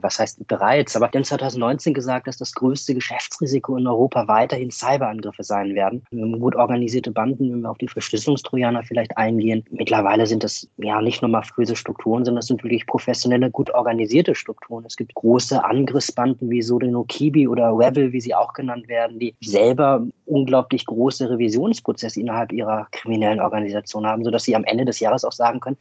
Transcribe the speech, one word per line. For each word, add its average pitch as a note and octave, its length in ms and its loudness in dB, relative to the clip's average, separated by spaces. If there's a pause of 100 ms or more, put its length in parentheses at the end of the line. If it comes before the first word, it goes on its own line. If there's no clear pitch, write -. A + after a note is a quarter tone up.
was - 180 -2
heißt - 260 -4
bereits, A#2+ 520 2
aber A#2 100 4
die C3+ 120 -2
haben C3+ 40 0
zweitausendneunzehn C3 720 -2
gesagt, B2+ 340 -4
dass C3 80 -8
das - 160 -10
größte C3+ 420 -2
Geschäftsrisiko C3 840 -2
in B2+ 100 2
Europa A#2+ 400 4
weiterhin B2 440 2
Cyberangriffe A2+ 720 -2
sein G2+ 300 -2
werden. G2+ 380 0
Ähm, A2+ 260 -2
gut A#2+ 200 2
organisierte A#2+ 540 0
Banden, B2+ 380 0
wenn A#2+ 120 -4
wir A2+ 100 -6
auf A2 60 -12
die B2 100 -6
Verschlüsselungstrojaner A#2+ 960 -2
vielleicht A#2 340 -2
eingehen. A2+ 520 2
Mittlerweile A2 580 2
sind A2 160 0
das - 320 -8
ja G#2 260 -2
nicht A2+ 200 -2
nur A#2+ 100 2
mafiöse A2+ 460 0
Strukturen, A#2 480 -2
sondern A#2+ 160 0
das A2+ 60 -6
sind B2 140 0
wirklich A#2 240 -2
professionelle, B2 640 0
gut - 240 -2
organisierte A#2+ 640 2
Strukturen. - 500 -10
Es - 120 -14
gibt - 180 -10
große B2 480 4
Angriffsbanden B2+ 880 0
wie A#2+ 120 0
Sodino A#2+ 460 0
Kibi C#3+ 400 2
oder A#2 240 2
Rebel, B2+ 400 4
wie B2+ 80 -2
sie A2+ 160 -4
auch G#2+ 160 0
genannt A#2+ 380 -8
werden, A#2 280 -2
die A2+ 220 -6
selber A#2+ 680 4 (200)
unglaublich C3 600 2
große B2 440 0
Revisionsprozesse A#2+ 920 -2
innerhalb A2+ 320 -4
ihrer G#2+ 400 -4
kriminellen A2 480 0
Organisation G#2+ 680 -2
haben, A2 200 -2
sodass A2+ 180 0
sie A2+ 140 2
am G#2+ 80 0
Ende A#2 180 0
des B2 160 -2
Jahres A2+ 220 2
auch B2 100 -2
sagen A#2+ 280 0
können, C3+ 220 -6